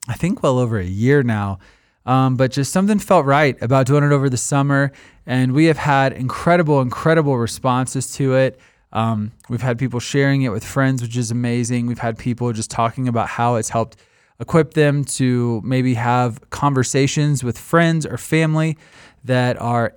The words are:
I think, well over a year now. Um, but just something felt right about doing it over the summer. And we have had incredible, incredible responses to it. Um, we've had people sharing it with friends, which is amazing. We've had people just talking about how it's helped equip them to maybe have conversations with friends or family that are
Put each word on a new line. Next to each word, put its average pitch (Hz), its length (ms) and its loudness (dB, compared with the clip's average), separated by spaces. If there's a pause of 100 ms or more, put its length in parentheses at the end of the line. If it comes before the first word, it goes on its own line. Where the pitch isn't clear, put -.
I 113 60 -4
think, 180 300 -4
well 135 120 2
over 117 220 0
a 90 60 -4
year 120 400 2
now. 101 340 -2 (480)
Um, 131 300 2
but 131 160 0
just 139 200 -4
something 196 280 2
felt 156 260 2
right 139 340 2
about 131 260 2
doing 143 180 2
it 143 80 2
over 139 180 2
the 127 60 -2
summer. 139 560 0 (340)
And 127 260 0
we 151 120 4
have 160 140 2
had 135 340 2
incredible, 147 680 0
incredible 143 580 0
responses 127 760 -2
to 135 200 0
it. 131 260 0 (320)
Um, 110 400 -2 (160)
we've 113 140 -4
had 123 160 -2
people 123 200 -4
sharing 139 440 0
it 127 80 0
with 104 140 -4
friends, 131 380 -2
which 117 140 -6
is 120 160 -2
amazing. 120 540 -2
We've 120 120 -4
had 113 200 -6
people 120 340 -4
just 110 180 -8
talking 117 380 -2
about 117 220 -2
how 120 260 0
it's 113 140 -4
helped 113 260 -4 (440)
equip 160 340 0
them 147 300 2
to 123 580 0
maybe 127 320 0
have 120 560 -2
conversations 139 920 0
with 117 120 -4
friends 165 480 0
or - 140 -6
family 156 580 0 (460)
that 123 380 0
are 117 360 -2